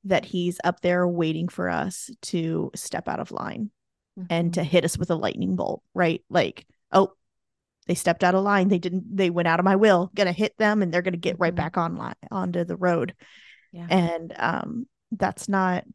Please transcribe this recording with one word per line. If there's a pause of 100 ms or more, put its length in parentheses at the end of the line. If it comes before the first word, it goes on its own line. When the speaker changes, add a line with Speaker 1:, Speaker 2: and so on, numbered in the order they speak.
Speaker 1:
that
he's
up
there
waiting
for
us (120)
to
step
out
of
line (580)
and
to
Speaker 2:
Mm-hmm.
Speaker 1:
hit
us
with
a
lightning
bolt, (100)
right?
Like, (260)
"Oh, (760)
they
stepped
out
of
line.
They
didn't,
they
went
out
of
my
will,
gonna
hit
them
and
they're
gonna
get
right
Speaker 2:
Mm-hmm.
Speaker 1:
back
on
li-,
onto
the
road." (560)
Speaker 2:
Yeah.
Speaker 1:
And,
um, (240)
that's
not